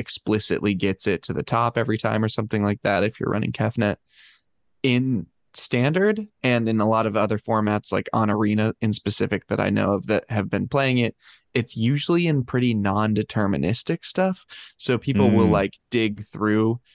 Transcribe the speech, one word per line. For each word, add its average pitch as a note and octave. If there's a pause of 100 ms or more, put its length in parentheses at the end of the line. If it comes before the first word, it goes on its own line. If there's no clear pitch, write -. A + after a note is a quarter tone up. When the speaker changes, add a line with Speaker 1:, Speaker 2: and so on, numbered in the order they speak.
Speaker 1:
explicitly -
gets F#2+
it F#2+
to -
the -
top A#2
every A2
time A2
or A2
something G#2+
like G2+
that G2
if A2+
you're -
running A#2+
Kefnet. A2 (840)
In B2+ (260)
Standard F#3+ (160)
and A#2+
in A2
a G#2+
lot A2
of G#2
other G#2+
formats, G#2+
like G2
on A2
Arena G#2+
in A2
specific G2+
that G2+
I G2
know G2+
of F2+
that G#2
have G#2
been G2
playing C3+
it, A#2 (380)
it's A#2+
usually C#3+
in C#3+
pretty B2
non-deterministic G#2
stuff. F#3 (340)
So B2
people B2+
will, A2
Speaker 2:
Mm. -
Speaker 1:
like, G2+ (160)
dig G#2+
through G#2+ (140)